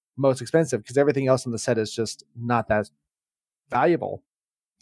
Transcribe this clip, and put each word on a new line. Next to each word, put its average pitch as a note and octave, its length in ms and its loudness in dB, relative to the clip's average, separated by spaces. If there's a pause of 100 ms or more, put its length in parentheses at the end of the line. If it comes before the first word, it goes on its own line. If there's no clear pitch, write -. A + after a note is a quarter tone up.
(180)
most C3+ 240 2
expensive," C3 420 0
'cause B2 140 -4
everything C#3+ 280 2
else C3 200 2
in A#2+ 60 -6
the A2 60 -6
set A2+ 200 -2
is G#2+ 120 -2
just - 340 -6 (120)
not A#2+ 320 -2
that G#2+ 220 0 (800)
valuable. C3 520 0 (600)